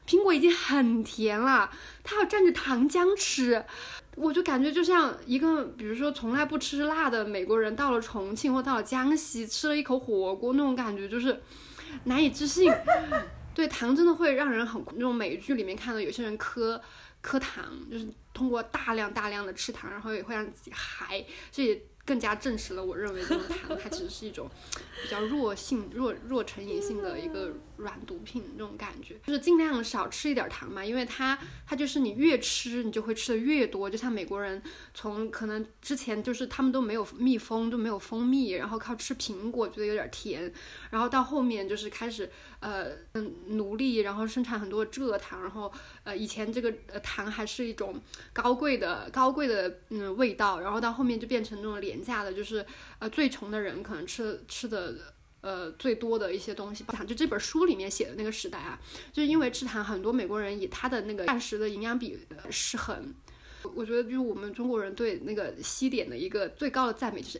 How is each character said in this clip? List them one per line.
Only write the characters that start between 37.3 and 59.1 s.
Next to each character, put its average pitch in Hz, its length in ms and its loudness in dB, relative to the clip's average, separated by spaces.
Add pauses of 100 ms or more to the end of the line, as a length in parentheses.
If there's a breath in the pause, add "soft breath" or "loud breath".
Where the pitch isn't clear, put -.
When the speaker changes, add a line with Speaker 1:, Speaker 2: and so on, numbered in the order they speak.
Speaker 1:
蜂， 226 320 -2
都 240 80 0
没 226 100 0
有 208 120 -2
蜂 226 260 -2
蜜， 254 260 4
然 180 180 -2
后 220 100 -4
靠 226 160 -6
吃 - 200 -4
苹 208 360 -4
果 226 160 0
觉 214 120 -8
得 214 60 -2
有 208 80 0
点 208 180 -2
甜， 339 400 -6 (380 loud breath)
然 220 100 0
后 240 80 2
到 254 160 4
后 269 180 0
面 214 280 0
就 208 80 -2
是 214 100 -8
开 226 220 -8
始， 214 200 -6 (320 loud breath)
呃， 196 300 -4 (220)
嗯， 214 180 -4 (180)
努 214 280 -2
力， 254 200 2
然 202 180 2
后 220 100 -2
生 233 180 0
产 233 160 -2
很 202 80 -4
多 208 200 0
蔗 240 320 -2
糖， - 220 -12
然 185 100 -8
后， 202 200 -8 (320 loud breath)
呃， 202 140 -6
以 220 80 -4
前 214 260 -4
这 226 80 -4
个， 226 140 0 (140)
呃， 208 120 -10
糖 208 300 -6
还 214 160 -4
是 - 180 -4
一 226 100 -4
种 196 280 -6 (320 loud breath)
高 247 200 4
贵 262 240 2
的， 185 360 -2
高 262 180 6
贵 277 160 0
的， 190 320 0 (100)
嗯， 202 280 -4
味 240 160 4
道， 196 260 2
然 190 140 -2
后 226 80 0
到 233 100 0
后 240 120 -2
面 240 160 2
就 226 80 -8
变 233 160 0
成 214 140 -10
那 202 60 -10
种 208 180 -6
廉 190 200 -6
价 214 220 -2
的， 196 80 -6
就 196 120 -4
是， 208 220 -4 (340 loud breath)
呃， 220 100 -6
最 285 180 2
穷 208 220 -8
的 214 100 -2
人 196 220 -4
可 208 120 -10
能 160 140 -8
吃， 220 400 -6
吃 - 200 -6
的， 180 280 -6 (460)
呃， 180 320 -6
最 240 220 0
多 226 220 0
的 190 160 -2
一 196 40 0
些 208 160 -8
东 202 200 -8
西。 - 120 -12 (200)
就 208 80 -4
这 294 140 2
本 214 120 0
书 320 260 4
里 330 100 6
面 196 140 -4
写 208 160 0
的 139 100 -8
那 214 80 -4
个 214 80 -2
时 208 180 -6
代 180 100 -8
啊， 175 200 -10 (320 loud breath)